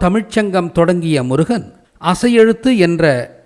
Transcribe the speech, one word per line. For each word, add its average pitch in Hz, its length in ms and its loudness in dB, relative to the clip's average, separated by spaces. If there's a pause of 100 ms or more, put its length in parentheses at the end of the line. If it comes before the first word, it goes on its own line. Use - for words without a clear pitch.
தமிழ்ச்சங்கம் 190 720 -2
தொடங்கிய 170 460 0
முருகன் 156 440 -2 (340)
அசையெழுத்து 226 760 2
என்ற 170 260 2 (420)